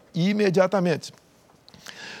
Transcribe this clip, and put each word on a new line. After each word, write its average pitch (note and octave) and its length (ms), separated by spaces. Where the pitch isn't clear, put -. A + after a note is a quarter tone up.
imediatamente. F#3 1000